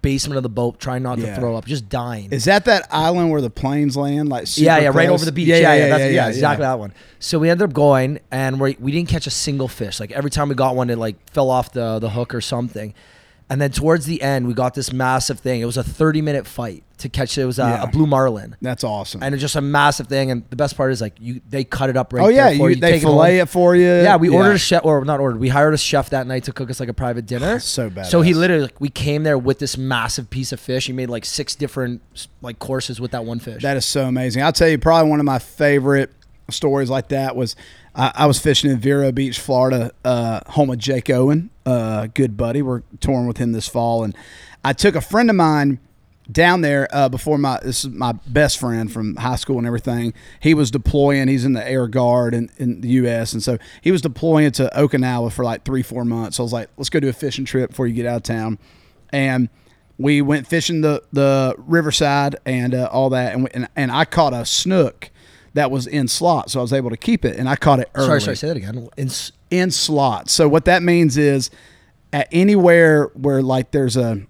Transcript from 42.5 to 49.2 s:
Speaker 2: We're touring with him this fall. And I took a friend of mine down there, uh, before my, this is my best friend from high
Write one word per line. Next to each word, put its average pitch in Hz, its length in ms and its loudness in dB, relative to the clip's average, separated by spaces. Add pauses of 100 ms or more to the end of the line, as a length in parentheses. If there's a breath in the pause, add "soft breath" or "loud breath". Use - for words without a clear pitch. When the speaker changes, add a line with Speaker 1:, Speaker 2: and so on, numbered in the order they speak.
Speaker 2:
We're 127 220 -4 (160)
touring 127 280 -2
with 117 100 -6
him 120 160 -2
this 110 140 -6
fall. 117 360 -2
And 104 120 -6 (480 loud breath)
I 139 100 0
took 190 220 2
a 147 60 -2
friend 226 280 2
of 214 60 4
mine 147 440 2 (520)
down 175 300 4
there, 143 300 0
uh, 139 160 2
before 143 300 -2
my, 135 260 0
this 127 220 -6
is 131 60 -10
my 120 200 -4 (160)
best 143 320 2
friend 113 320 -4
from 107 240 -4
high 127 220 -4